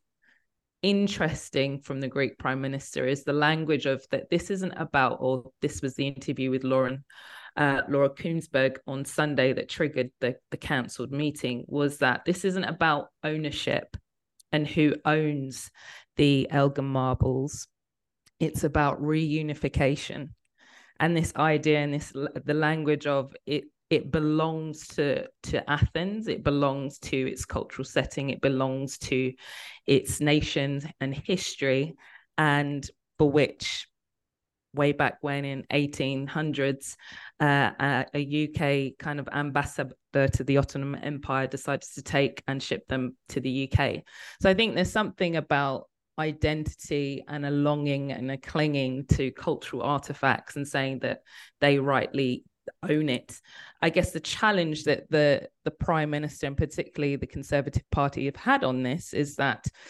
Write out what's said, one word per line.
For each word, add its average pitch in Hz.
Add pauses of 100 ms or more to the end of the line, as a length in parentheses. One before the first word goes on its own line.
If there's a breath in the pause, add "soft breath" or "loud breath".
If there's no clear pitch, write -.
(800)
interesting 165
from 135
the 135
Greek 131
Prime 135
Minister 135
is 139
the 147
language 151
of 135
that -
this 170
isn't 190
about, 139
or 131 (100)
this 147
was 135
the 139
interview 135
with 131
Lauren, 131 (520 loud breath)
uh, 143
Laura 139
Kuenssberg 139 (100)
on 139
Sunday 135
that -
triggered 143 (100)
the, 127 (140)
the -
cancelled 131
meeting, 143
was 143
that 127
this 180
isn't 185
about 160 (140)
ownership 156 (560)
and 151
who 151 (100)
owns 147 (480 loud breath)
the 139
Elgin 139
marbles. 131 (720)
It's 160
about 147
reunification. 151 (680 soft breath)
And 170
this 160
idea 151
and 143
this, 147
the 143
language 151
of 139 (100)
it, 143 (240)
it 147
belongs 156
to, 143 (160)
to -
Athens, 185
it -
belongs 139
to 131
its -
cultural -
setting, 139
it -
belongs 135
to 127 (520 loud breath)
its -
nations 147 (160)
and 135
history, 147 (420 soft breath)
and 143 (280)
for 151
which, - (840)
way 143
back 143
when 143
in 135
eighteen 139
hundreds, 139 (460 loud breath)
uh, 143
uh, 135 (100)
a 147
U 147
K 139
kind 147
of 135
ambassador 143 (200)
to 135
the 139
Ottoman 139
Empire 139
decided 139
to 135
take 139
and 135
ship -
them 131 (100)
to -
the 131
U 135
K. - (360 loud breath)
So 196
I 190
think 214
there's 180
something 185
about 143 (280)
identity 151
and 147
a 143
longing 143
and 131
a 135
clinging 143
to 131
cultural -
artifacts 139
and 143
saying 135
that 117 (360 loud breath)
they 143
rightly 135 (420)
own 151
it. - (400 loud breath)
I 165
guess 180
the 165
challenge 170
that -
the, 147 (160)
the 156
Prime 156
Minister 147
and 139
particularly 143
the 123
Conservative 143
Party 139
have 139
had 277
on 127
this 131
is 147
that 135 (240 loud breath)